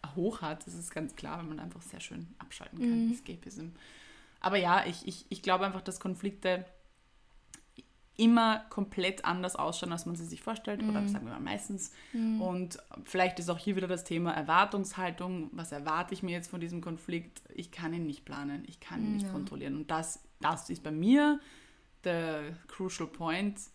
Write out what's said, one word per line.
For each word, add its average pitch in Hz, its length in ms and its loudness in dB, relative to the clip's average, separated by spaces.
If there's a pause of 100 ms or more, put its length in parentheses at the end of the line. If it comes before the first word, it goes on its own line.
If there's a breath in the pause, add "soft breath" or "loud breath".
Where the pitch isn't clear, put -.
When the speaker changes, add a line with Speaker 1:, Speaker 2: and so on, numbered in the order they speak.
(160)
Speaker 1:
Hoch 196 240 0
hat. 156 260 -4
Das 175 60 -12
ist 170 180 -8
ganz 156 240 -6
klar, 156 240 -8
weil 170 60 -8
man 151 160 -8
einfach 170 220 -10
sehr - 180 -14
schön 170 260 -10 (120)
abschalten - 400 -12
kann, 233 300 4
Speaker 2:
Mhm. 233 40 2
Speaker 1:
Escapism. 175 540 -8 (720 loud breath)
Aber 190 160 2
ja, 180 300 6
ich, 170 200 -4
ich, - 220 -8
ich - 140 -6
glaube 185 240 4
einfach, 190 160 -4
dass - 180 -6
Konflikte 185 640 0 (1500)
immer 226 420 8 (120)
komplett 190 540 0
anders 180 300 0
ausschauen, 170 380 -2
als 170 120 -4
man 170 120 -2
sie 170 80 -6
sich 165 180 -10
vorstellt, 220 400 -4
oder 214 200 2
Speaker 2:
Mhm. 202 60 2
Speaker 1:
sagen 208 180 -2
wir 233 80 -8
mal - 60 -8
meistens. - 520 -4 (200 loud breath)
Speaker 2:
Mhm. 226 300 2
Speaker 1:
Und 180 360 -2 (260)
vielleicht 180 340 2
ist 175 100 -4
auch 170 100 0
hier 202 180 0
wieder 185 100 0
das 175 160 -2
Thema 170 300 0
Erwartungshaltung. 180 1200 2
Was 165 180 -8
erwarte 156 440 0
ich 190 100 -4
mir 175 80 -2
jetzt 170 180 -4
von 180 100 -6
diesem 170 200 -4
Konflikt? 170 640 -6 (120)
Ich 170 160 -8
kann 165 240 -4
ihn 170 120 -2
nicht 143 180 -6
planen, 143 420 -6
ich - 140 -18
kann 196 240 -4
ihn 214 100 0
nicht 202 120 0
Speaker 2:
Ja. 190 60 -6
Speaker 1:
kontrollieren. 147 440 -6
Und 151 160 -6
das, 160 260 -2 (220)
das 165 280 0
ist 170 140 -6
bei 156 80 -4
mir 277 480 8 (640 loud breath)
der 165 540 0 (100)
crucial 185 420 -4
point. 180 520 -2 (140)